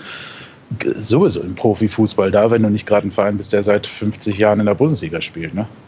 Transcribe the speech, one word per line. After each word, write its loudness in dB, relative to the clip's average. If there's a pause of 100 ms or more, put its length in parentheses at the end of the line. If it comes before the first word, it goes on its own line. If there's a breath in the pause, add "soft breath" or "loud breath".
(800 loud breath)
g-, -2
sowieso 2
im -8
Profifußball 0
da, 4
wenn 2
du 2
nicht -2
gerade 2
ein -6
Verein 0
bist, -8
der 2
seit 2
fünfzig -4
Jahren 4
in 2
der 2
Bundesliga 0
spielt, -10
ne? -4 (220)